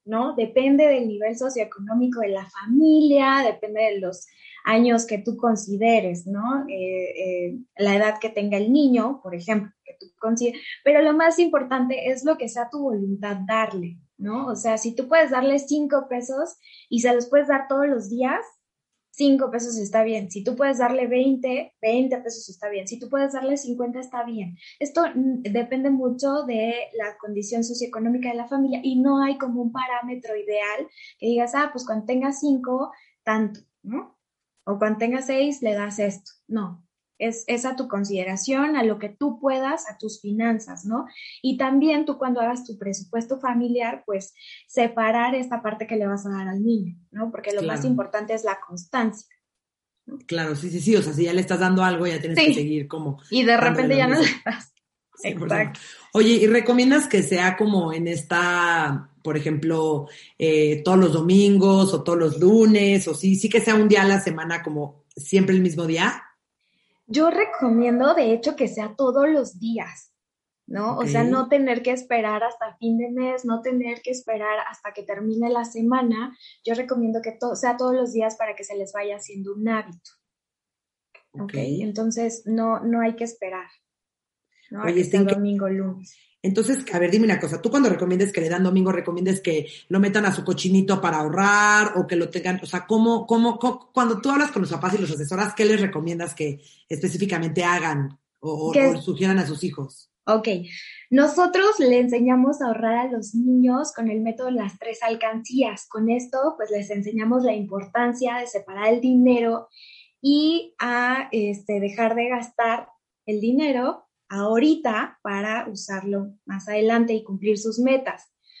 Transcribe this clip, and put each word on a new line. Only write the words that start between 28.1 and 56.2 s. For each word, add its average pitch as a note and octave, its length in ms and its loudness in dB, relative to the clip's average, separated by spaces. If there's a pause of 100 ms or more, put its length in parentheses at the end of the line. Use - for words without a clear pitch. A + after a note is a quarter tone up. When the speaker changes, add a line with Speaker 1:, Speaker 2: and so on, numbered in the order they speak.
Speaker 1:
de A#3+ 60 -6
la A#3+ 120 -8
familia C4+ 340 -2
y B3+ 200 0
no C#4 200 4
hay C#4 160 0
como B3 240 -4
un A#3 120 -2
parámetro B3 640 -8
ideal G#3 500 -4 (320)
que G#3 80 -6
digas, A#3+ 280 0
"Ah, D4 180 0
pues A#3+ 120 -10
cuando A3 200 -6
tenga B3+ 260 -2
cinco, C4+ 600 -2 (320)
tanto", G#3+ 360 -2 (240)
¿no? B3 340 -12 (480)
O G3+ 140 -4
cuando G#3+ 200 0
tenga A#3+ 220 -2
seis, C#4 400 -2
le G#3+ 120 0
das G3+ 260 -6
esto. G3+ 320 -4 (160)
No, G3 380 -6 (320)
es, A3+ 300 -6
es A#3+ 180 -2
a C4 100 -6
tu B3+ 120 -8
consideración, G3+ 880 -2
a B3 80 0
lo G#3+ 160 0
que G#3 100 -8
tú C#4 300 -4
puedas, C4+ 500 -2
a G3+ 80 -16
tus - 240 -12
finanzas, G#3+ 640 -4
¿no? A3+ 200 -6 (360)
Y B3+ 160 -2
también D4 480 2
tú C#4 140 -4
cuando B3 220 -2
hagas A#3+ 240 -2
tu G#3+ 120 -14
presupuesto A#3 640 -6
familiar, A#3+ 640 -2
pues F#3+ 280 -6 (340)
separar A#3 680 0
esta B3 280 -4
parte G#3+ 240 -6
que A3+ 100 -4
le G#3 100 0
vas G3+ 200 -4
a - 40 -8
dar F#3+ 160 -6
al G3 160 -4
niño, G#3 320 0 (160)
¿no? A3 200 -6
Porque - 220 -8
lo G3+ 100 -2
más D#3 180 -4
Speaker 2:
Claro. B3+ 80 -2
Speaker 1:
importante G#3 460 -2
es A3 80 -6
la G3 240 -4
constancia, G#3+ 600 -6 (800)
¿no? - 120 -16 (100)
Speaker 2:
Claro, D#3+ 280 -4
sí, D#3+ 140 -6
sí, E3+ 100 -4
sí, G#3 160 4
o F#3+ 60 6
sea, D3+ 120 -2
si D3+ 120 0
ya E3+ 80 -2
le F#3 80 2
estás F#3 180 0
dando F#3 240 4
algo, F3+ 240 2
ya D#3+ 120 -2
tienes D#3+ 200 -2
Speaker 1:
Sí. D#4 80 6
Speaker 2:
que D4 60 6
seguir D3 340 -2
como D3+ 320 -8 (120)
Speaker 1:
Y B3 120 2
de A#3 100 4
Speaker 2:
dándole A#3+ 180 4
Speaker 1:
repente B3+ 220 2
Speaker 2:
lo C4+ 60 2
Speaker 1:
ya B3+ 80 4
no C#4+ 120 2
Speaker 2:
mismo. - 160 2 (100)
Speaker 1:
le A3+ 60 -6
das. - 220 -12 (420)
Speaker 2:
Cien - 240 -8
por E3 100 -4
ciento. G#3 200 0
Speaker 1:
Exacto. - 100 -14 (340)
Speaker 2:
Oye, A3 200 6